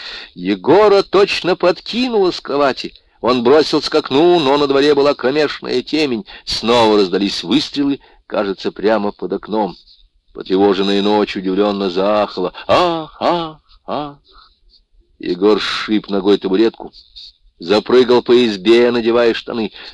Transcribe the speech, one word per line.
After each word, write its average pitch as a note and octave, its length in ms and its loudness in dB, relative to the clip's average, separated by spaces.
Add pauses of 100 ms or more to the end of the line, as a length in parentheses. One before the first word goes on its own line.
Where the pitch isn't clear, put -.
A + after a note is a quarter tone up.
(340)
Егора D#3+ 720 2
точно F#3 500 0
подкинуло G3 800 -2
с - 80 -12
кровати. C#3 540 -2 (260)
Он A#2+ 240 0
бросился D3 460 2
к - 40 -2
окну, E3 460 2
но C#3+ 180 2
на D3 80 0
дворе C#3 300 2
была C#3 180 2
кромешная B2+ 680 -4
темень. C3+ 440 -4 (180)
Снова A2+ 520 2
раздались F#2+ 480 0
выстрелы, C#3 560 -2 (260)
кажется, G2 460 -6
прямо G#2 400 -2
под F#2 220 -8
окном. F#2+ 420 -4 (580)
Потревоженная G2 680 0
ночь G#2 360 0
удивлённо G2 540 -2
заахала. F#2+ 640 -2 (120)
«Ах, D#3+ 540 -2
ах, D#3+ 400 -4 (260)
ах!» C#3+ 320 -10 (1000)
Егор F#2+ 400 0
сшиб - 480 -4
ногой G2 300 0
табуретку, G2+ 540 -2 (680)
запрыгал A2+ 640 2
по B2 240 4
избе, A2+ 440 2
надевая A#2 440 2
штаны. A2 360 -8 (240)